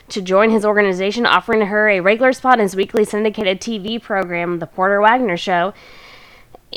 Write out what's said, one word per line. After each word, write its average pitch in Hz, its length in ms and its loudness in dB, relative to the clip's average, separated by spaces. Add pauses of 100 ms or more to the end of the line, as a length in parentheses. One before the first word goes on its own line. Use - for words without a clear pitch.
to 202 120 -8
join 196 300 2
his 214 120 2
organization, 208 600 0
offering 220 420 2
her 214 220 2
a 196 100 2
regular 226 320 2
spot 254 280 2
in 214 40 2
his 190 120 -2
weekly 202 280 0
syndicated 208 560 -2
T 226 180 -8
V 214 220 -8
program, 175 600 -4
The 165 80 -10
Porter 202 340 0
Wagner 220 360 2
Show, 180 360 -2 (1040)